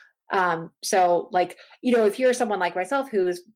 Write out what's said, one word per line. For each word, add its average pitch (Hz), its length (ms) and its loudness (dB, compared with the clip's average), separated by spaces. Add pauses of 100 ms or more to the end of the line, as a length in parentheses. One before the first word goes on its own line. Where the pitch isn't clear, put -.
(320)
Um, 170 400 -2 (120)
so, 175 480 2
like, 180 260 -2 (240)
you 240 140 2
know, 220 100 4
if 202 120 0
you're 254 160 2
someone 220 260 -2
like - 160 -2
myself 269 360 -4
who 185 160 0
is 180 160 -4 (120)